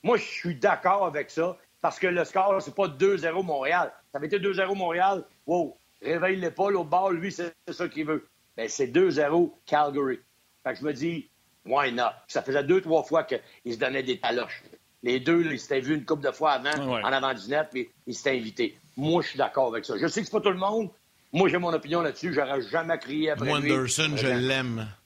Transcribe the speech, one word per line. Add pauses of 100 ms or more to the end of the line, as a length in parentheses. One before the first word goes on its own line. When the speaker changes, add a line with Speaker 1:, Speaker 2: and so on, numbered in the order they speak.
Speaker 1:
Moi,
je
suis
d'accord
avec
ça (260)
parce
que
le
score,
c'est
pas
deux
zéro
Montréal. (200)
Ça
avait
été
deux
zéro
Montréal. (240)
Wow, (260)
réveille-le
pas,
l'autre
bord,
lui,
c'est, (140)
c'est
ça
qu'il
veut. (300)
Ben,
c'est
deux
zéro (100)
Calgary. (460)
Fait
que
je
me
dis, (380)
why
not ? (160)
Ça
faisait
deux,
trois
fois
qu'ils (340)
se
donnaient
des
taloches. (420)
Les
deux,
là,
ils
s'étaient
vus
une
couple
de
fois
avant,
Speaker 2:
Ouais.
Speaker 1:
en
avant
du
net,
puis (200)
ils
s'étaient
invités. (200)
Moi,
je
suis
d'accord
avec
ça.
Je
sais
que
c'est
pas
tout
le
monde. (420)
Moi,
j'ai
mon
opinion
là-dessus.
J'aurais
jamais
crié
après
Speaker 3:
Moi,
Speaker 1:
lui.
Speaker 3:
Anderson,
je
Speaker 1:
Vraiment.
Speaker 3:
l'aime. (180)